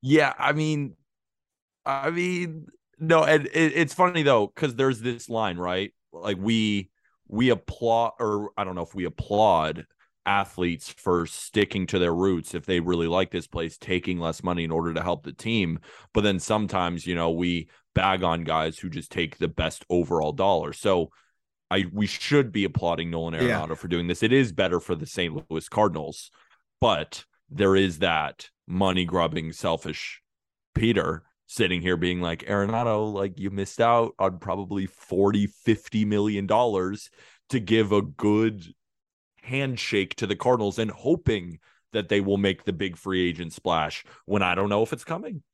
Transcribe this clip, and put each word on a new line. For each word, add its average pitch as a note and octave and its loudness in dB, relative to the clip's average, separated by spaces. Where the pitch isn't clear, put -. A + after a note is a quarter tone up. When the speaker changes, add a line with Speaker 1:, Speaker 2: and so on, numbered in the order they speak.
Speaker 1:
Yeah, C#3 4
I C#3 0
mean, D3+ -2
I C#3 -2
mean, F3 -4
no, D#3+ 6
and D3 4
it, D#3 2
it's D#3+ 2
funny F3+ 2
though, A#2+ 6
'cause C#3 -4
there's C3 2
this A#2+ -6
line, A2 -2
right? F2+ -2
Like, F#2+ -4
we, G#2 0
we A#2+ 4
applaud, A2+ 0
or G#2 -2
I G#2 -2
don't F#2 -6
know E2+ -6
if - -12
we F#2+ -4
applaud E2+ 0
athletes F#2+ -2
for F2 -2
sticking G2 -2
to G2 -2
their F2 2
roots F2+ 0
if E2+ -8
they F2+ 0
really E2+ 0
like F2+ 0
this E2+ -6
place, E2+ -8
taking F2+ -2
less E2 -4
money F2 -2
in D#2+ -4
order E2 -2
to D#2+ -4
help E2+ -4
the D2 -12
team. F#2+ -2
But G#2+ 0
then G2 2
sometimes, F2+ -2
you F2+ -4
know, E2+ 0
we E2+ -2
bag F#2+ 2
on E2+ 0
guys D#2+ 0
who F#2 -10
just D#2 -12
take E2 -4
the E2 0
best E2 -4
overall E2 2
dollar. D#2+ 0
So F2+ 0
I, F#2+ 0
we G#2 0
should C3+ 0
be G2+ 0
applauding E2+ -2
Nolan E2 -4
Speaker 2:
Yeah. A2+ 0
Speaker 1:
Arenado D#2+ -6
for F#2 -12
doing E2+ 0
this. F2 -2
It A2+ 4
is C3 4
better F2+ 0
for - -4
the D#2+ -8
Saint D#2+ -6
Louis D#2+ -6
Cardinals, D#2 0
but F2+ 0
there G2 4
is F#2 2
that D#2+ -2
money F2+ 0
grubbing, E2 -2
selfish - -6
Peter F#2 0
sitting F2+ -2
here F2+ 2
being F2+ 0
like, E2+ -4
"Arenado, G#2+ 0
like, G2 -4
you F#2+ -4
missed G2 -6
out A#2 4
on F#2+ 0
probably F#2+ -4
forty, G2+ 2
fifty - 0
million G#2 0
dollars G#2 0
to C3 0
give G#2+ 4
a G2+ 6
good G#2 0
handshake B2 -2
to A2+ -4
the G2 -2
Cardinals A2+ 0
and A2+ -2
hoping G#2 -2
that G#2 -2
they G2+ 4
will G2 2
make G2 0
the G2 -4
big F2+ -4
free F#2 -2
agent E2 -8
splash D#2+ -2
when G2 0
I F2+ 2
don't G2 0
know G#2 2
if A2+ -2
it's - -8
coming." F#3 -8